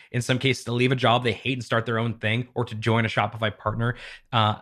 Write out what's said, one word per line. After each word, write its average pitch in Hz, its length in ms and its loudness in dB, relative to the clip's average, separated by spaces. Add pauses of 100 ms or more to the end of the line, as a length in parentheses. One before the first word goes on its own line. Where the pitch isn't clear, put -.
(100)
in 120 120 -2
some 127 160 2
cases 131 260 0
to 117 80 -6
leave 123 200 2
a 135 40 0
job 120 280 4
they 117 80 0
hate 127 220 -4
and 123 100 -6
start 113 220 0
their 113 120 -2
own 113 160 -2
thing, 120 400 -2
or 120 100 -2
to - 100 -10
join 113 300 2
a 110 40 0
Shopify 110 480 -2
partner. 117 400 -2 (360)
Uh, 107 300 4